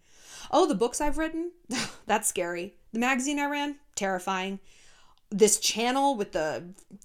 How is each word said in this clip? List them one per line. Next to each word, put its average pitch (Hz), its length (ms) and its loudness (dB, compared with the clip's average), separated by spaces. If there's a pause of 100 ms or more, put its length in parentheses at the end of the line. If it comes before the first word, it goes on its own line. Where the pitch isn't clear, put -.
(520)
Oh, 330 160 6
the 269 80 0
books 233 260 0
I've 294 160 2
written? 320 340 -4 (280)
<laughs> - 260 -8
That's 214 220 0
scary. 175 480 -4 (180)
The 226 60 -2
magazine 269 400 0
I 285 60 0
ran? 285 340 -4 (160)
Terrifying. 190 640 -2 (720)
This 214 300 6
channel 262 560 2
with 202 160 -4
the 160 440 -4 (300)